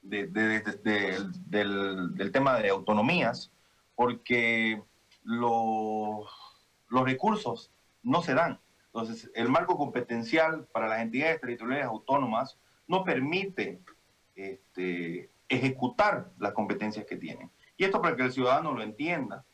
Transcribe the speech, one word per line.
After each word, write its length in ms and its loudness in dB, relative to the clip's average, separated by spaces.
de, 260 -4
de, 200 2
de, 120 2
de, 120 -6
del, 680 -2
del, 640 0
del 160 -2
tema 280 4
de 100 2
autonomías, 840 2
porque 840 2
los, 1040 0
los 140 2
recursos 680 -2
no 180 2
se 120 0
dan. 260 2
Entonces, 480 -8
el 140 2
marco 280 4
competencial 920 0
para 160 -2
las 140 0
entidades 400 0
territoriales 440 -4
autónomas 720 -2
no 160 2
permite, 800 -2
este, 920 -6
ejecutar 920 0
las 140 -2
competencias 520 -2
que 120 -10
tienen. 340 -12
Y 60 0
esto 180 2
para 140 2
que 80 0
el 80 0
ciudadano 420 2
lo 100 -4
entienda. 600 -6